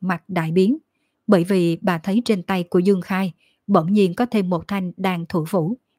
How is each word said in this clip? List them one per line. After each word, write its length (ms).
mặt 260
đại 240
biến, 260
bởi 160
vì 380
bà 160
thấy 280
trên 180
tay 200
của 160
Dương 220
Khai 320
bỗng 260
nhiên 220
có 100
thêm 240
một 180
thanh 300
đan 320
thủ 160
phủ, 320